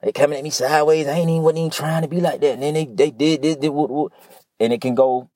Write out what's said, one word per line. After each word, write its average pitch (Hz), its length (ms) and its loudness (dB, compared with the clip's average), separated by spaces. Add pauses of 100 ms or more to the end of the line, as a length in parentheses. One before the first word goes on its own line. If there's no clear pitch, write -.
They - 100 -2
coming 147 240 0
at 135 80 -10
me 151 60 -8
sideways. 151 560 2
I 139 60 -4
ain't 170 180 0
even, 165 120 0
wasn't 160 160 2
even 165 120 -2
trying 160 320 -2
to 151 60 -4
be 170 120 -2
like 170 200 -2
that. 143 140 2
And 123 80 -8
then 147 120 -2
they, 156 100 0
they 131 260 0
did, 143 300 0
did, 151 200 0
did, 151 100 0
whoop, 147 180 -2
whoop. 143 240 -4 (480)
And 117 120 2
it 117 80 -2
can 127 140 -2
go 127 420 2